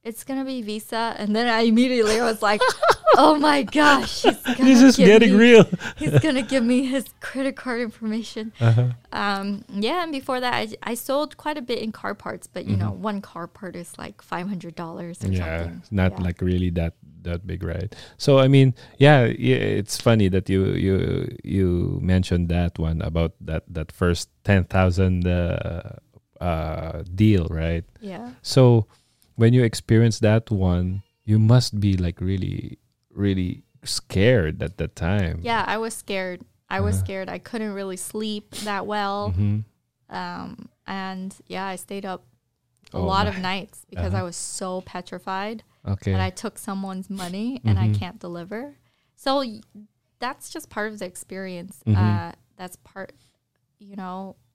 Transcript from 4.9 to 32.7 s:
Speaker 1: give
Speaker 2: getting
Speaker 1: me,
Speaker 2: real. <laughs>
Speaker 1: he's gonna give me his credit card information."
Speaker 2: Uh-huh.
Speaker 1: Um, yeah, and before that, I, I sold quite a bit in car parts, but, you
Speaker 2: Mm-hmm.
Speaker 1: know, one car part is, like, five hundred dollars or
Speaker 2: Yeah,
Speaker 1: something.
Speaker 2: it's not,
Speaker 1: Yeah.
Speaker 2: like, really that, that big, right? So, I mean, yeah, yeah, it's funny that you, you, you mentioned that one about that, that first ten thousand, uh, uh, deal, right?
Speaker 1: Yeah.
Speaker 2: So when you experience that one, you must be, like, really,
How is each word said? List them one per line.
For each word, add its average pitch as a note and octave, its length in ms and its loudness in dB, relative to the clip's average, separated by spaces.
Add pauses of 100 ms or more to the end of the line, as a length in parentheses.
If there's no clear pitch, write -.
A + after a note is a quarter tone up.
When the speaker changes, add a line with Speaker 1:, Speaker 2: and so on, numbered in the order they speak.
Speaker 1:
give F3+ 100 8
Speaker 2:
getting G#3+ 260 8
Speaker 1:
me, G#3 120 6
Speaker 2:
real. A3+ 200 10 (180)
<laughs> - 180 -10
Speaker 1:
he's G3 240 2
gonna C#4 180 0 (100)
give C4 100 2
me B3 220 2
his C4 200 -2 (220)
credit C4+ 300 -6
card A#3+ 240 -6
information." A3 800 -8
Speaker 2:
Uh-huh. A#2 280 2 (220)
Speaker 1:
Um, G3+ 540 -6 (220)
yeah, F4 160 -2
and E4 80 -8
before C4+ 340 -6
that, A#3+ 80 -4
I, A3+ 100 -4 (280)
I - 20 -6
sold C#4 360 -4 (140)
quite D4+ 140 -6
a B3+ 140 -12
bit A3+ 140 -4
in A3 60 -6
car G3+ 220 -8
parts, - 320 -14
but, - 240 -14
you G#2 80 0
Speaker 2:
Mm-hmm. G2 80 0
Speaker 1:
know, G#2 60 -4 (180)
one G3+ 100 -6 (120)
car E3+ 160 -12
part F3+ 280 -16
is, F3 220 -14
like, - 240 -16
five F3 260 -10
hundred F3 280 -10
dollars E3+ 500 -12
or G2 80 -2
Speaker 2:
Yeah, F#2 80 -2
Speaker 1:
something. E2+ 400 -6
Speaker 2:
it's - 100 -16
not, F#2 220 2
Speaker 1:
Yeah. - 140 -10
Speaker 2:
like, F2 100 -4 (140)
really F2+ 260 0
that, E2 160 -4 (300)
that F2 260 -10
big, F2 140 -8
right? F#2 260 -8 (360)
So, C3+ 200 4
I - 100 4
mean, C3+ 200 6 (300)
yeah, C#3+ 200 8
yeah, B2 300 0 (260)
it's - 160 -8
funny A2 380 4
that F#2 180 0
you, F#2+ 80 2 (240)
you, F#2+ 120 2 (460)
you F#2+ 220 0 (480)
mentioned F2 360 0
that F2 280 0
one D#2+ 240 -2
about E2 300 -2 (180)
that, D#2+ 140 -6 (100)
that E2 180 -8
first - 380 -2 (140)
ten F#2+ 220 4
thousand, F#2 600 2
uh, E2+ 720 -4 (440)
uh, D#2+ 600 -6 (140)
deal, G2 340 4
right? E2 360 -2 (160)
Speaker 1:
Yeah. G#3+ 280 -14 (140)
Speaker 2:
So A#2+ 420 6 (500)
when A#2 180 6
you B2+ 100 6
experience A2+ 560 2
that A2+ 320 2
one, F#2 500 0 (220)
you G#2+ 160 2
must A2 400 4
be, G2 180 2
like, F2 240 -2
really, F#2+ 560 -6 (320)